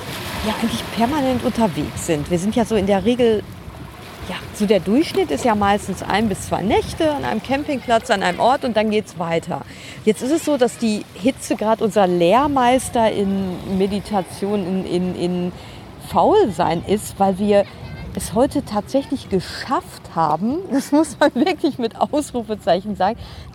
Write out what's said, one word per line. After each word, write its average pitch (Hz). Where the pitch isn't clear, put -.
ja, 214
eigentlich 233
permanent 254
unterwegs 180
sind. 147
Wir 175
sind 202
ja 233
so 220
in 196
der 196
Regel, 226
ja, 180
so 208
der 202
Durchschnitt 294
ist 269
ja 226
meistens 202
ein 214
bis -
zwei -
Nächte 311
an 269
einem 233
Campingplatz, 254
an 202
einem 180
Ort 262
und 233
dann 214
geht's 208
weiter. 165
Jetzt 214
ist 254
es 320
so, 294
dass 240
die 214
Hitze 226
grad 220
unser 208
Lehrmeister 240
in 196
Meditation, 202
in, 185
in, 180
in 180
Faulsein 185
ist, -
weil 196
wir 202
es -
heute 277
tatsächlich 269
geschafft -
haben, 165
<laughs> 370
das 262
muss 311
man 294
wirklich 302
mit 226
Ausrufezeichen 208
sagen, 185